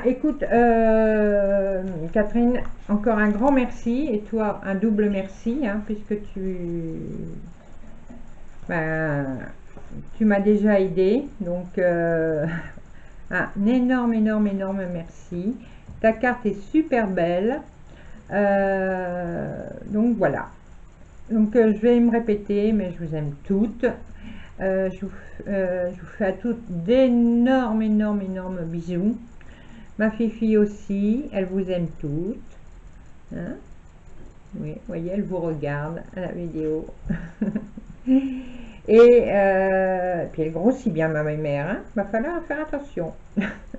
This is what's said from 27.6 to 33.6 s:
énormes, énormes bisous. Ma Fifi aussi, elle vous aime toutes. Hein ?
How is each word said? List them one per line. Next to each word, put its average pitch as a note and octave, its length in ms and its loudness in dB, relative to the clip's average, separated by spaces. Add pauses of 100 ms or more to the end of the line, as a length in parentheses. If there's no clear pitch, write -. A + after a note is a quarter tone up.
énormes, G#3+ 400 2
énormes F#3 420 -6
bisous. E3+ 520 -2 (840)
Ma G#3+ 120 2
Fifi A3 460 2
aussi, G#3 760 2
elle F#3+ 140 0
vous F#3 240 -2
aime F3 180 0 (120)
toutes. D#3+ 380 -4 (960)
Hein ? F3 200 -8 (1040)